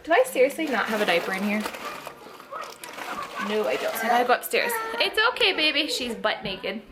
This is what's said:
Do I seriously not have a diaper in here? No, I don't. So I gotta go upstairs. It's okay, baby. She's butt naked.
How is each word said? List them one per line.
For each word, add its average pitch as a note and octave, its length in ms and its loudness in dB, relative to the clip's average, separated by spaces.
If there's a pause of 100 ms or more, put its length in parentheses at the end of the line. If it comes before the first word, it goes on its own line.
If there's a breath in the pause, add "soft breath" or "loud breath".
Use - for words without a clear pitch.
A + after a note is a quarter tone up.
Do D#4 100 2
I G#4+ 100 6
seriously D4 440 2
not A#3 180 0
have G#3+ 160 0
a G#3+ 40 4
diaper F3+ 280 2
in F#3+ 100 -2
here? G#3 180 0 (1900)
No, G#3 200 0
I G#3+ 80 2
don't. - 200 -2
So - 120 -2
I - 20 0
gotta A#3+ 160 6
go B3 80 6
upstairs. - 380 2 (240)
It's G4 240 0 (140)
okay, G#4 200 2
baby. D4+ 340 2
She's A#3+ 280 -4
butt G3+ 280 -2
naked. G3 380 -6 (100)